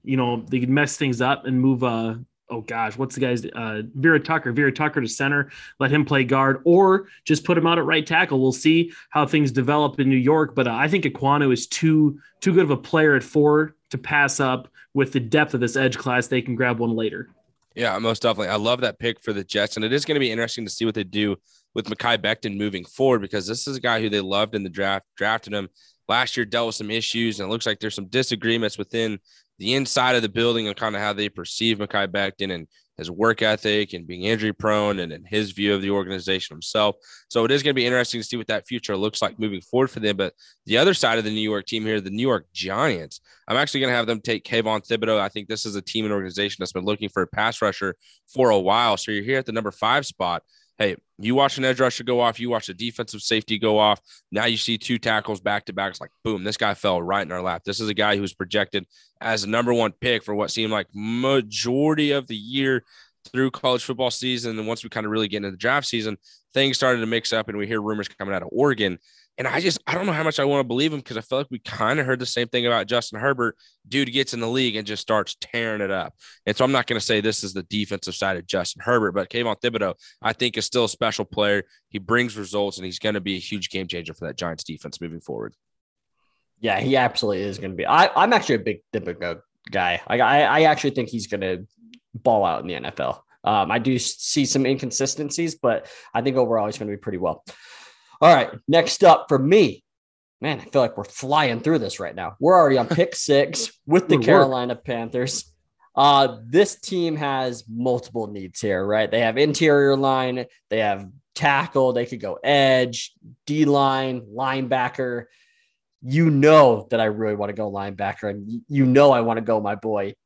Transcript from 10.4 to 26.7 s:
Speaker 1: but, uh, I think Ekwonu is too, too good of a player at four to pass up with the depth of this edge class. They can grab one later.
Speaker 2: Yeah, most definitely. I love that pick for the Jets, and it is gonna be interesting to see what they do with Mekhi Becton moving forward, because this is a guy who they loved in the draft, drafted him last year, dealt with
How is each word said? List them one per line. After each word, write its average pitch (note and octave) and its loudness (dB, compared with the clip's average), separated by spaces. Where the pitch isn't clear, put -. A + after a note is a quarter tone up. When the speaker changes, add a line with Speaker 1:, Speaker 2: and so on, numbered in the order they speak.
Speaker 1:
but, C3 2
uh, A#2 -2
I C3+ 0
think F3+ 0
Ekwonu C#3 2
is A#2+ -2
too, D#3 4
too F#3+ 2
good F3 6
of C#3+ 2
a C3 2
player D#3 4
at C3 2
four D3+ 2
to C#3 -6
pass C#3+ 0
up B2+ 0
with C3+ 0
the C3+ 0
depth D3 0
of A#2+ 0
this A#2+ 0
edge C3+ 2
class. B2 -2
They B2+ 0
can A#2+ -4
grab A#2+ 0
one A#2 -2
later. - -6
Speaker 2:
Yeah, A2 -2
most A2+ -2
definitely. G#2+ 0
I G2+ 0
love A#2 0
that A2+ -2
pick A#2 -4
for A2+ -4
the G2+ -4
Jets, G#2 -2
and A2 -4
it A2+ 0
is C#3+ 0
gonna D3+ 0
be B2+ 0
interesting A#2 -4
to G2 -10
see - -6
what A2 -2
they G#2 -4
do G#2 -2
with A2+ -4
Mekhi A2+ -2
Becton G2+ -4
moving G2 -4
forward, C3 2
because G2 -6
this A2+ -6
is C3+ -8
a B2 -10
guy A#2 0
who A2 -2
they G2+ 0
loved G#2 -2
in G2 -6
the F#2 -8
draft, G2 -4
drafted G#2+ -4
him G2 -6
last A#2+ 0
year, A#2+ 0
dealt A#2 -2
with A2+ -6